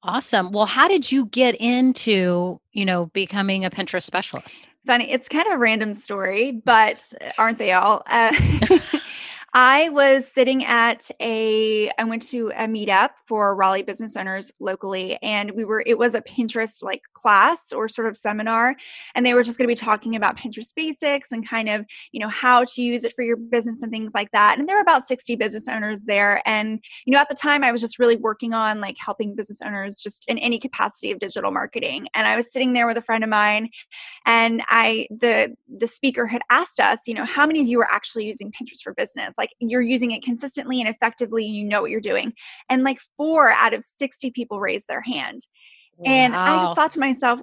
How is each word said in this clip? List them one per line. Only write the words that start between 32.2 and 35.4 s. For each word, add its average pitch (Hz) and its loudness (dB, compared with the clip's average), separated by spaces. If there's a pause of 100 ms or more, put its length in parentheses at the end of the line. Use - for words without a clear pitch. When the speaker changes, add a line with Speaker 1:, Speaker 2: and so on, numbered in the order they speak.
Speaker 2:
I 220 2
was 233 -4
sitting 254 0
there 240 2
with 233 0
a 233 -4
friend 226 -2
of 220 -4
mine, 214 2 (560)
and 226 4
I, 226 2
the, 226 2 (180)